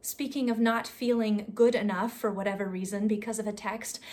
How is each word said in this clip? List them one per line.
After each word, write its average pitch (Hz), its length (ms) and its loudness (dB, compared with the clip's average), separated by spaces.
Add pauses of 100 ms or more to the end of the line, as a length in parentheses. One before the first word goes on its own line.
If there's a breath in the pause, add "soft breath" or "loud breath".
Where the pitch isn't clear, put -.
speaking 269 480 -2
of 220 80 2
not 226 280 2
feeling 220 680 0
good 233 200 6
enough 208 380 0
for - 180 -2
whatever 196 360 -2
reason 190 420 -2
because 214 300 -2
of 208 80 -4
a 208 60 -2
text, 214 460 -8 (140 loud breath)